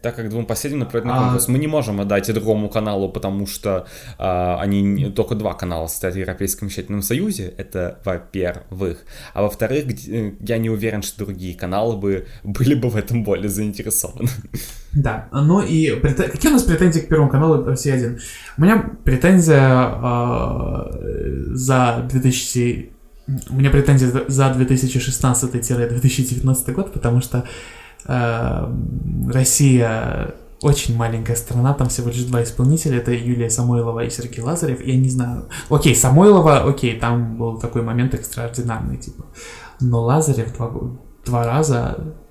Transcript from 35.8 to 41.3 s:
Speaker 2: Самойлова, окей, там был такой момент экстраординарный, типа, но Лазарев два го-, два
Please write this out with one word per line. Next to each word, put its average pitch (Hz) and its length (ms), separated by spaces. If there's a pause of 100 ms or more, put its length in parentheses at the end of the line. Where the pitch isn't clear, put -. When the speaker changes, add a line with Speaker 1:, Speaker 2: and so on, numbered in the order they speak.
Speaker 2:
Самойлова, 156 760
окей, 117 300
там 117 380
был 117 220
такой 117 220
момент 120 320
экстраординарный, 117 840
типа, - 280 (540)
но 120 240
Лазарев 127 520
два 120 120
го-, 120 300 (280)
два 117 200